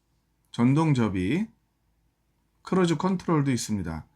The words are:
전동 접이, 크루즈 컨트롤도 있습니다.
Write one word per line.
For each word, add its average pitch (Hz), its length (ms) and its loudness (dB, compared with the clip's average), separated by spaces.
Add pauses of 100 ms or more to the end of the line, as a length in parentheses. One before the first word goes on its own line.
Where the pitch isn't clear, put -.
(520)
전동 139 420 2
접이, 110 540 0 (1120)
크루즈 180 340 0
컨트롤도 170 540 -2
있습니다. 95 640 -6